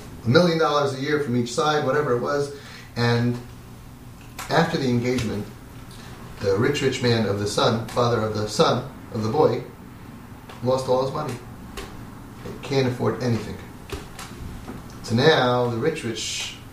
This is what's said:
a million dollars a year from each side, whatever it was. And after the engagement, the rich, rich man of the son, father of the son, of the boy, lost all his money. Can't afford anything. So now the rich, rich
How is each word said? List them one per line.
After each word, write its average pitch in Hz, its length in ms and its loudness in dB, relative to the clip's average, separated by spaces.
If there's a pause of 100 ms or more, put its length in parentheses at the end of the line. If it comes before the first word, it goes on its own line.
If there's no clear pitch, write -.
(240)
a 113 40 2
million 165 300 6
dollars 143 360 4
a 131 60 -8
year 147 200 2
from 120 160 0
each 120 160 0
side, 151 320 2
whatever 131 320 2
it - 40 0
was. 143 340 0 (420)
And 120 400 4 (1120)
after 165 300 2
the 131 100 0
engagement, 120 560 0 (960)
the 98 160 4
rich, 135 260 2
rich 127 200 2
man 117 240 4
of 101 140 0
the 104 80 0
son, 117 400 2
father 117 320 2
of 107 140 0
the 107 140 -2
son, 135 400 2 (240)
of 110 100 -2
the 107 60 0
boy, - 340 4 (1000)
lost 131 260 2
all 131 160 4
his 139 80 -2
money. 151 220 -4 (1300)
Can't 135 240 2
afford 120 360 0
anything. 104 340 0 (1500)
So 110 120 -2
now 123 560 6
the 113 80 -2
rich, 156 260 0
rich - 520 -4 (160)